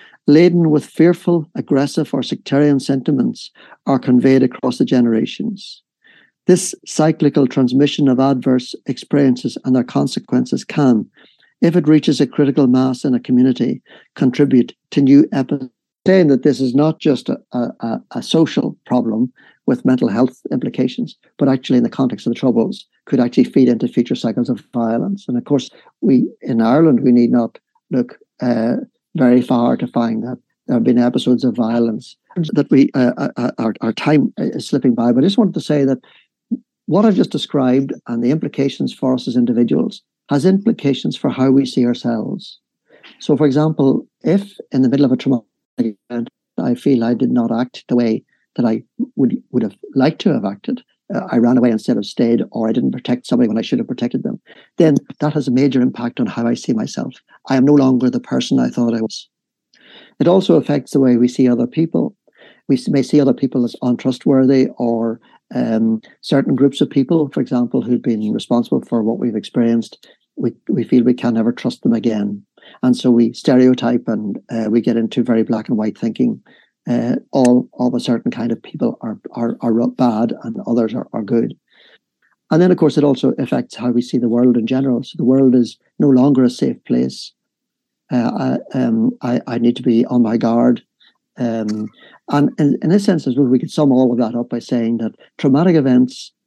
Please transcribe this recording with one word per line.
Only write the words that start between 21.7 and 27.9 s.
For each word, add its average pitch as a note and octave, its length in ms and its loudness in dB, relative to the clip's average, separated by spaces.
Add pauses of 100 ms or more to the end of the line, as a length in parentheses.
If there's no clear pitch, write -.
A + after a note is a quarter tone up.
in A#2+ 60 2
the A#2 60 -2
context B2 360 -4
of A#2 80 -2
the - 60 -8
Troubles, C3 480 -2 (180)
could C3 140 0
actually B2 240 2
feed B2+ 240 2
into A#2+ 200 0
future A#2+ 280 -2
cycles A#2+ 340 -4
of A2 140 -6 (100)
violence. A2+ 540 -4
And B2 100 -4
of A#2+ 60 -4
course, - 260 -2 (300)
we, - 280 2 (140)
in - 200 -2
Ireland, C#3 400 4
we B2+ 100 2
need A#2+ 200 4
not A#2+ 280 -2 (320)